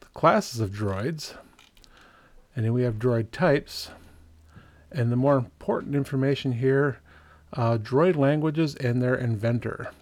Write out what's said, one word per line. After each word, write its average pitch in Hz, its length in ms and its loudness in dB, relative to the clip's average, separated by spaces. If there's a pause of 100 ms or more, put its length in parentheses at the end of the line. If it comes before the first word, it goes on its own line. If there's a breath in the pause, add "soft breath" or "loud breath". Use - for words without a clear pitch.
The - 60 -20
classes 175 520 0
of 107 120 -2
droids, 104 640 -6 (1200 loud breath)
and 117 80 -2
then 113 80 0
we 123 100 0
have 117 160 -2
droid 117 320 0
types, - 600 -2 (1000 loud breath)
and 120 220 0
the 120 40 0
more 135 200 4
important - 580 -4
information 139 580 0
here, 131 460 2 (540 soft breath)
uh, 117 260 2
droid 143 380 2
languages 151 580 2
and 123 260 0
their 123 140 2
inventor. 117 760 -2 (120)